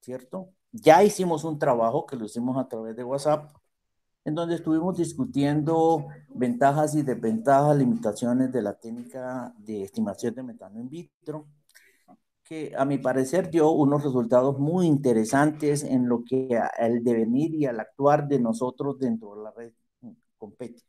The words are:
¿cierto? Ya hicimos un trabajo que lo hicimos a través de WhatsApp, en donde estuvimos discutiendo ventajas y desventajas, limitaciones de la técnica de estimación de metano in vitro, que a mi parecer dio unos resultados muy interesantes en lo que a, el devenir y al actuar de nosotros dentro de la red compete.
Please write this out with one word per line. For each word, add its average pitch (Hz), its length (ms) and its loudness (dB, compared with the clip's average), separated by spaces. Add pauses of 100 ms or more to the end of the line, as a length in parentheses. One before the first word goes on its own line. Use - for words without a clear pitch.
¿cierto? 131 500 -12 (200)
Ya 156 320 8
hicimos 180 400 2
un 160 160 -6
trabajo 123 480 0
que - 80 -12
lo 113 100 -8
hicimos 123 320 -6
a 127 120 -4
través 113 260 -10
de 120 80 -10
WhatsApp, 147 480 -2 (760)
en 151 100 -4
donde 170 220 -2
estuvimos 160 420 0
discutiendo 151 1080 0 (280)
ventajas 139 600 2
y 151 80 0
desventajas, 131 760 2
limitaciones 123 760 0
de 127 80 0
la 101 140 -4
técnica 123 840 -12
de 104 280 -10
estimación 110 500 -6
de 131 80 -12
metano 110 360 -16
in 123 100 -12
vitro, 151 580 -14 (1000)
que 160 320 -12
a 135 80 2
mi 139 140 -2
parecer 135 520 0
dio 156 200 4
unos 147 340 4
resultados 127 540 2
muy 170 280 2
interesantes 143 960 2
en 123 260 0
lo 120 160 0
que 131 340 -2
a, 101 80 0 (120)
el 117 240 0
devenir 120 520 2
y 151 120 0
al 117 140 -4
actuar 143 480 0
de 139 100 2
nosotros 127 600 -4
dentro 113 360 -4
de 107 80 -14
la 110 80 -12
red 113 220 -20 (640)
compete. 113 520 -16